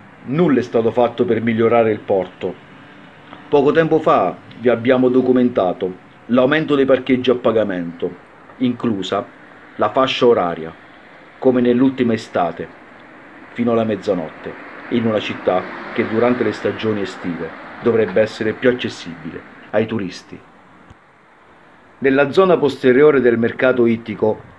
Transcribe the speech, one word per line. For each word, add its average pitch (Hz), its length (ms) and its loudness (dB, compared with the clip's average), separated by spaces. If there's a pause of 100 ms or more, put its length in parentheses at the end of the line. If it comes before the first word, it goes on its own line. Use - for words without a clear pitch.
(260)
nulla 143 340 2
è 113 40 0
stato 113 280 0
fatto 120 340 0
per 113 160 0
migliorare 113 500 2
il 104 80 -4
porto. 92 540 -4 (960)
Poco 143 220 4
tempo 160 280 2
fa 120 340 2 (260)
vi 113 100 0
abbiamo 127 400 2
documentato 120 840 0 (340)
l'aumento 139 480 2
dei 135 100 2
parcheggi 127 460 2
a 120 40 2
pagamento, 92 920 -4 (280)
inclusa 113 680 -4 (520)
la 107 120 0
fascia 131 380 2
oraria, 85 440 0 (680)
come 127 220 2
nell'ultima 123 520 2
estate, 87 540 -4 (840)
fino 120 180 -2
alla 113 120 0
mezzanotte, 92 680 -6 (360)
in 117 180 0
una 107 120 0
città 92 440 -2 (300)
che 113 140 -2
durante 120 360 0
le 107 80 -2
stagioni 107 500 -4
estive 82 480 -8 (320)
dovrebbe 110 400 2
essere 110 320 -2
più 127 160 0
accessibile 87 720 -6 (300)
ai 107 160 0
turisti. 98 520 -10 (1600)
Nella 135 340 2
zona 180 260 4
posteriore 135 640 4
del 120 180 4
mercato 120 480 2
ittico, 107 540 -2 (180)